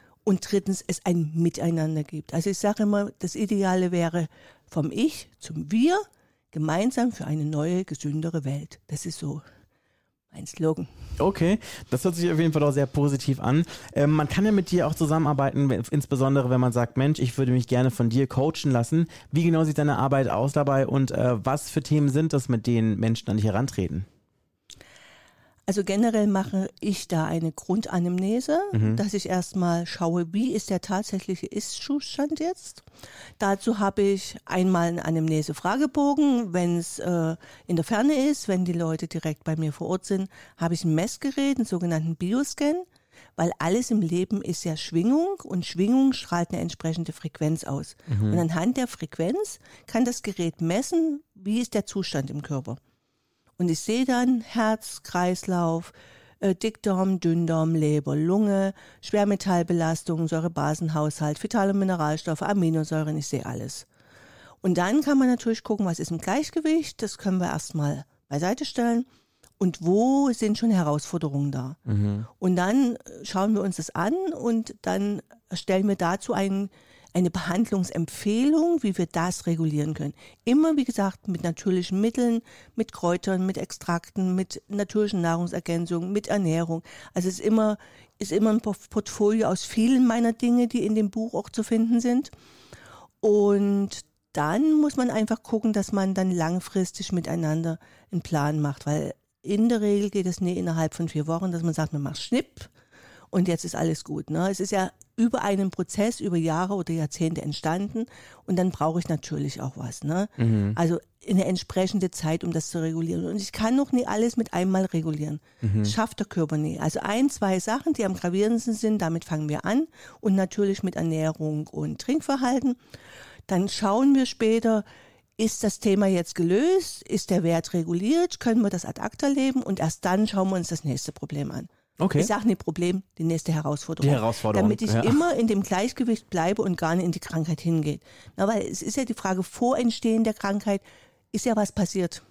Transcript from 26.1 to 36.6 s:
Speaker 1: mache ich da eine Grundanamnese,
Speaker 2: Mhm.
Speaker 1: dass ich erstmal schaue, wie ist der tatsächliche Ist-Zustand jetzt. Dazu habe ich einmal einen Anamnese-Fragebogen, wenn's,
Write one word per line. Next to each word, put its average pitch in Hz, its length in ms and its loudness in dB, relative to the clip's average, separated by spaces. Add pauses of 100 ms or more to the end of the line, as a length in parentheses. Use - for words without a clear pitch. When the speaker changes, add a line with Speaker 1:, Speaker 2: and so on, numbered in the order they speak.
Speaker 1:
mache 190 420 0 (120)
ich - 260 -4
da 160 180 0
eine 160 260 -2
Grundanamnese, 190 1080 -2 (140)
Speaker 2:
Mhm. 107 240 2
Speaker 1:
dass 202 160 -2
ich 202 160 -4
erstmal 175 560 0
schaue, 170 480 -2
wie 226 200 0
ist - 160 -4
der 185 120 -2
tatsächliche 190 640 -4
Ist-Zustand - 920 -6
jetzt. - 440 -8 (540)
Dazu 202 420 0
habe 202 220 0
ich 196 420 0
einmal 180 440 2
einen 170 120 -2
Anamnese-Fragebogen, 233 1500 2
wenn's, 175 480 0